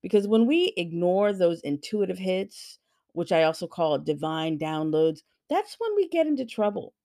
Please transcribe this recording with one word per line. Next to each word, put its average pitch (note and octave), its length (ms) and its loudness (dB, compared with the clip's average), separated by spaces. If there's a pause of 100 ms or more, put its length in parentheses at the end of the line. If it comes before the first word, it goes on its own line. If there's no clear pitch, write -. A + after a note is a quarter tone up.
Because G3+ 260 2
when A3+ 180 6
we E4+ 300 2
ignore F3 560 2
those F3 280 0
intuitive F#3 580 -4
hits, F#3+ 600 -6 (340)
which E3+ 200 -4
I D#3+ 120 4
also D#3+ 220 0
call D#3 320 0
divine D#3 600 -2
downloads, D#3 600 0 (280)
that's G4 300 -2
when A4 180 -2
we F#4 120 2
get D#4+ 180 0
into C4 180 0
trouble. G#3 480 -4 (120)